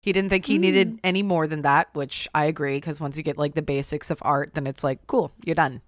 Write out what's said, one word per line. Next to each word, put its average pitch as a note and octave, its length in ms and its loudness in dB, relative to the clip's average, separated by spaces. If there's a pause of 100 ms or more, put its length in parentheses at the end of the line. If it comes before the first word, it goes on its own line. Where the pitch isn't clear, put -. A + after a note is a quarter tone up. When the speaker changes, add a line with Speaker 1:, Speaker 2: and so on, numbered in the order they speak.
Speaker 1:
He G3+ 100 0
didn't F#3+ 160 0
think F#3+ 160 0
he G3+ 140 2
needed F#3 380 4
Speaker 2:
Mm. - 60 -20
Speaker 1:
any F#3 200 0
more F3 240 2
than D3+ 160 -4
that, D3 320 4
which - 400 -8
I D3+ 100 4
agree, C#3+ 380 0
'cause D3+ 180 -8
once C#3+ 160 -6
you D#3 60 -8
get, D3+ 160 -4
like, D3 160 -2
the D#3 80 -2
basics C#3+ 480 -4
of D3+ 100 -2
art, C#3+ 320 0
then C#3 140 -4
it's C3+ 180 -8
like, C3+ 220 -2
"Cool, G3+ 260 0 (100)
you're D#3+ 120 -2
done." C3+ 340 0